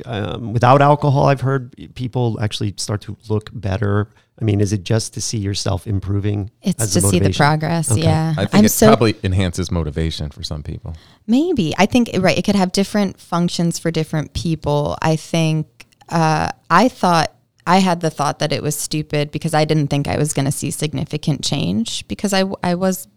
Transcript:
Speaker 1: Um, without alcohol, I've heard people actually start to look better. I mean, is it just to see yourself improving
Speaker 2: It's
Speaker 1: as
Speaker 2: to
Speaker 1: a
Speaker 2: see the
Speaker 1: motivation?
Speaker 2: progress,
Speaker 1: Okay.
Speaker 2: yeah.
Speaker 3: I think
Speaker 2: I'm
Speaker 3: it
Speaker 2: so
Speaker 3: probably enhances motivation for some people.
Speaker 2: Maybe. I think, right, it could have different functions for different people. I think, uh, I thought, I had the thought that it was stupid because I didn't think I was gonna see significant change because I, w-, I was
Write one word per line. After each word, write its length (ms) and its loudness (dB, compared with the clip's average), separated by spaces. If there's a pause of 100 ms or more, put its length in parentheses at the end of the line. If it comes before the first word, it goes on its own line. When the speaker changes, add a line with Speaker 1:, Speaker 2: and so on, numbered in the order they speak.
Speaker 1:
Um, 480 -6
without 280 6
alcohol, 440 4
I've 160 2
heard 340 -4 (200)
people 460 -4
actually 360 -4
start 240 -6
to 160 -14 (120)
look 240 -2
better. 560 -2 (300)
I 40 -4
mean, 180 2
is 120 2
it 100 -2
just 320 -2
to 60 -8
see 180 -4
yourself 480 -2
improving 600 -2 (140)
Speaker 2:
It's 200 -2
Speaker 1:
as 100 -2
Speaker 2:
to 60 2
Speaker 1:
a 20 2
Speaker 2:
see 60 2 (120)
the 60 2
Speaker 1:
motivation? 180 0
Speaker 2:
progress, 480 0
Speaker 1:
Okay. 120 2
Speaker 2:
yeah. 340 2
Speaker 3:
I 80 -2
think 100 -6
Speaker 2:
I'm 100 8
Speaker 3:
it 40 4
Speaker 2:
so 180 6
Speaker 3:
probably 360 6
enhances 480 0
motivation 580 -2
for 140 -16
some 200 -8
people. 320 -10 (320)
Speaker 2:
Maybe. 520 2
I 80 6
think, 220 2 (100)
right, 180 2
it 60 -2
could 120 0
have 160 2
different 480 -2
functions 600 -2
for 120 -4
different 420 -4
people. 680 -2
I 140 2
think, 680 -2 (240)
uh, 400 0 (200)
I 200 6
thought, 420 0 (360)
I 100 4
had 240 2
the 80 0
thought 300 -4
that 120 -2
it 120 0
was 120 0
stupid 540 -4
because 240 -4
I 120 4
didn't 260 2
think 160 0
I 100 -2
was 160 0
gonna 180 0
see 200 -4
significant 720 -4
change 640 -2
because 260 -4
I, 60 2
w-, 240 -2
I 100 0
was 440 -2